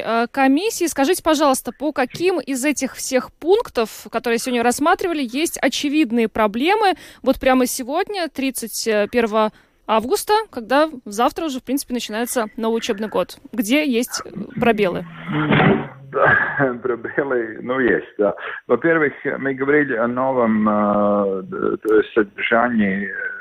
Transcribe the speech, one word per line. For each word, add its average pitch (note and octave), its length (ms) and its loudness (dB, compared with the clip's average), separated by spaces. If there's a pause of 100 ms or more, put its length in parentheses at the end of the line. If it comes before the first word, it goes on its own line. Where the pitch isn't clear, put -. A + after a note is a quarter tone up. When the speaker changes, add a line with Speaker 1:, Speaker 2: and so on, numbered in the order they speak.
Speaker 1:
э, A#3 260 0
комиссии. C#4+ 560 2
Скажите, D4+ 360 0
пожалуйста, C#4+ 560 2
по D4+ 140 -2
каким E4+ 460 -2
из C4 260 -4
этих C4+ 300 -2
всех - 380 -4
пунктов, D#4 800 0
которые A#3 280 -2
сегодня B3 240 -2
рассматривали, D#4 600 2
есть C4 380 -4
очевидные C4 680 0
проблемы? D4+ 640 2 (280)
Вот C4 180 0
прямо B3+ 260 4
сегодня, E4 640 -4
тридцать B3+ 600 -6 (220)
первого A3 420 2 (340)
августа, B3+ 480 2 (160)
когда C4 400 0 (160)
завтра A#3+ 400 0
уже, C4 140 -6
в - 40 -20
принципе, B3+ 300 -4
начинается A#3 520 -4 (100)
новый A3+ 200 -2
учебный G#3+ 320 -4
год. - 300 -4 (140)
Где B3+ 340 0
есть, B3 380 -2
э, - 60 -16 (300)
пробелы? G3+ 460 2 (1080)
Speaker 2:
Да, - 640 2
<laughs> A2+ 40 -14
пробелы, A#2+ 800 -2
ну, B2 180 -2
есть, A#2 260 2 (120)
да. G2+ 160 2 (320)
Во-первых, D3+ 460 2 (260)
мы C3+ 160 -2
говорили C3+ 420 2
о A2+ 100 0
новом, A#2+ 640 2
э, G#2 760 2
д-, G#2 340 -2
то G#2+ 180 0
есть - 160 2
содержании, G#2+ 960 0
э, F#2+ 40 -10 (280)